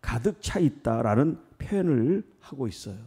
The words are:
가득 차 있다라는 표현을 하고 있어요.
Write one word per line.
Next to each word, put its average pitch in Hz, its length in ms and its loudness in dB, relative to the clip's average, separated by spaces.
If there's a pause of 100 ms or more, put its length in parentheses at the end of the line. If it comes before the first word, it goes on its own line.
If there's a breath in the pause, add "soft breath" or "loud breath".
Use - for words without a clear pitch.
가득 123 380 -2
차 - 200 -4
있다라는 117 800 2 (180)
표현을 180 640 2 (140)
하고 135 300 -8
있어요. 95 280 -12 (100)